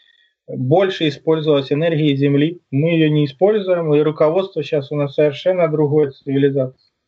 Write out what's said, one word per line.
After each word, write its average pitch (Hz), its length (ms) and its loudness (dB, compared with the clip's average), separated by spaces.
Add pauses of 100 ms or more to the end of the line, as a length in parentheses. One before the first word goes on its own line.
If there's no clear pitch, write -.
(480)
больше 156 640 0
использовалась 147 640 -2
энергии 151 440 0
Земли. 143 460 0 (100)
Мы 147 200 0
её 160 180 2
не 151 160 2
используем, 185 720 0
и 147 60 4
руководство 156 600 0
сейчас 139 280 -4
у 151 60 -6
нас 143 180 -4
совершенно 165 540 0
другой 151 420 0
цивилизации. 135 800 -2 (160)